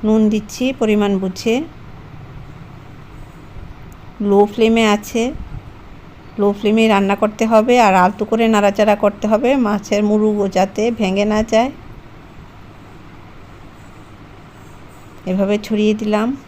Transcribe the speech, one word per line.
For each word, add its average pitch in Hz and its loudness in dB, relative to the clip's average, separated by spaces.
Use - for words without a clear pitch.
নুন 220 4
দিচ্ছি 214 -4
পরিমাণ 208 2
বুঝে। 190 -4
লো 202 6
ফ্লেমে 226 2
আছে, 208 -4
লো 202 2
ফ্লেমে 214 2
রান্না 196 2
করতে 214 -2
হবে 226 4
আর 202 6
আলতো 208 0
করে 226 0
নাড়াচাড়া 208 4
করতে 202 -2
হবে, 220 2
মাছের 208 0
মুড়ো 208 2
যাতে 190 -2
ভেঙে 208 -2
না 214 0
যায়। 226 0
এভাবে 196 0
ছড়িয়ে 214 0
দিলাম 214 -2